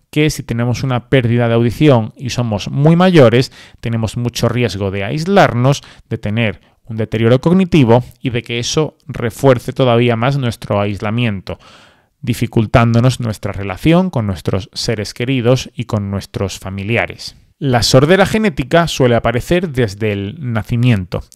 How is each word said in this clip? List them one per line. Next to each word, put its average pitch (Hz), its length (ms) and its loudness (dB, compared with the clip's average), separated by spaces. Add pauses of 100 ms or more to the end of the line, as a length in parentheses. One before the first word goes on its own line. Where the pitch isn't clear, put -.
(100)
que 151 180 0
si 143 140 -6
tenemos 120 400 -4
una 127 260 -4
pérdida 120 400 2
de 117 60 2
audición 117 640 2
y 127 100 -10
somos 113 420 -4
muy 151 260 4
mayores, 143 540 6 (300)
tenemos 113 380 -4
mucho 120 320 -2
riesgo 104 400 -2
de 98 140 -6
aislarnos, 143 800 2 (280)
de 113 80 -4
tener 107 420 -4 (240)
un 113 140 -10
deterioro 113 420 2
cognitivo 160 640 4 (160)
y 131 80 -6
de 117 140 -4
que 120 160 -8
eso 147 480 -4
refuerce 127 680 0
todavía 120 440 2
más 127 200 -2
nuestro 117 460 -4
aislamiento, 104 760 -4 (640)
dificultándonos 117 1000 2
nuestra 104 320 -6
relación 156 580 0
con 110 160 -4
nuestros 95 480 -4
seres 104 400 -6
queridos 127 600 0
y 120 100 -8
con 101 260 -4
nuestros 98 480 -6
familiares. 98 800 -6 (260)
La 123 200 0
sordera 160 420 4
genética 165 640 0
suele 123 280 2
aparecer 120 520 -2
desde 110 440 -2
el 101 260 -6
nacimiento, 117 840 -2 (140)